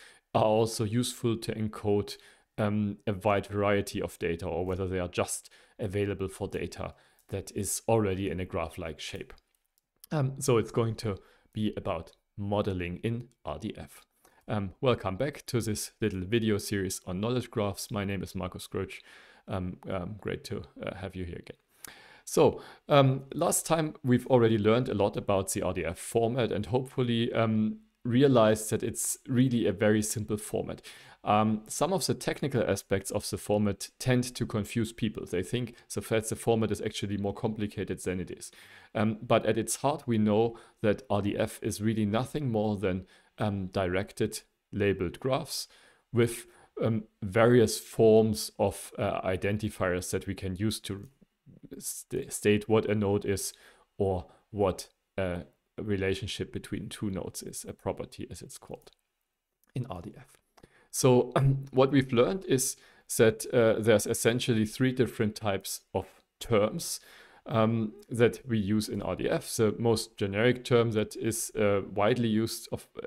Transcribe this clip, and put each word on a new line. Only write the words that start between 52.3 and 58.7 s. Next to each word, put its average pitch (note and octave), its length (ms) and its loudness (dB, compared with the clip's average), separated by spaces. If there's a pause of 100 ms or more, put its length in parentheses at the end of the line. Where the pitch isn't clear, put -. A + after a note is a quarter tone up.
state G#2 340 2
what A2 220 2
a G#2 60 2
node G2+ 300 0
is - 280 -4 (440)
or F#2+ 280 0 (240)
what G2 400 0 (280)
a F2+ 260 -4 (340)
relationship F#2+ 720 -2
between - 380 -8
two - 200 -6
nodes - 320 -8
is, - 260 -12
a - 60 -10
property - 560 -8
as - 120 -16
it's - 160 -16
called - 340 -18 (840)